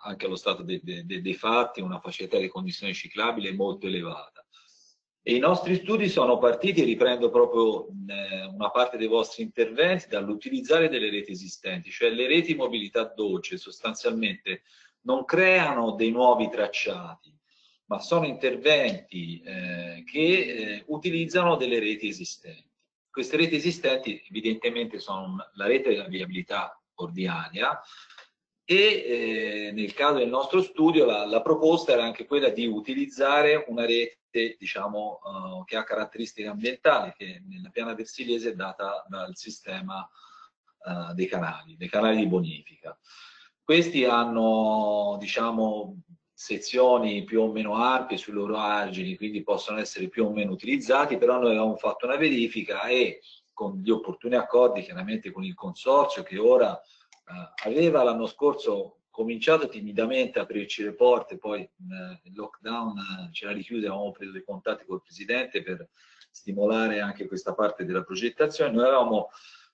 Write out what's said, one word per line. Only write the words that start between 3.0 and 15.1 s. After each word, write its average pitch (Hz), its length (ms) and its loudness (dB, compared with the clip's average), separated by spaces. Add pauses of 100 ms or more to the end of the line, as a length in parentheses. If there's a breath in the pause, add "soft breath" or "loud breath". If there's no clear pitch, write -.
molto 98 360 -4
elevata. 87 560 -8 (800 soft breath)
E 117 140 0
i 127 40 4
nostri 175 360 2
studi 208 320 0
sono 123 300 4
partiti, 160 440 4
e 127 40 6
riprendo 120 440 4
proprio, 117 580 4 (200)
eh, 98 380 -8
una 98 260 -4
parte 123 260 2
dei 110 100 0
vostri 113 360 0
interventi, 120 640 0
dall'utilizzare 131 800 0
delle 110 200 0
reti 104 220 -6
esistenti, 92 600 -10
cioè 120 180 2
le 117 160 0
reti 165 300 2
mobilità 113 480 -2
dolce 95 540 -4
sostanzialmente 110 1080 -6 (380 soft breath)
non 131 240 -2